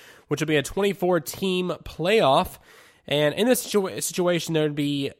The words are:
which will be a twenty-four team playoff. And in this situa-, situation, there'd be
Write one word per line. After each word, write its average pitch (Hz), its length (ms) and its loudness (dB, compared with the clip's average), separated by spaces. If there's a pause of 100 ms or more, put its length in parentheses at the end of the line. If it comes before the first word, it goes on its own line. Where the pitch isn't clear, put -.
(280)
which 147 120 -2
will 151 80 -4
be 156 80 2
a 139 60 2
twenty-four 185 580 0
team 180 520 -2 (120)
playoff. 175 720 2 (480)
And 147 280 0
in 214 120 0
this 254 180 2
situa-, 180 380 -2
situation, 175 520 -2
there'd 151 200 0
be 143 460 -2